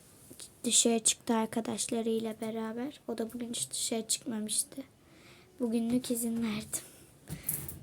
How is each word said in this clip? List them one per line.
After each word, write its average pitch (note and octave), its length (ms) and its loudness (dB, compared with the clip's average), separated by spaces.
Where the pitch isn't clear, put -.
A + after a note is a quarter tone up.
dışarı A#3 340 6
çıktı - 360 2
arkadaşlarıyla A3+ 1080 0
beraber. A3+ 680 -4
O A3+ 100 -4
da A3+ 140 -2
bugün A#3+ 160 -6
hiç - 220 -4
dışarı A3+ 380 -2
çıkmamıştı. A3 760 -2
Bugünlük A#3+ 500 2
izin A#3 320 0
verdim. G#3+ 380 -2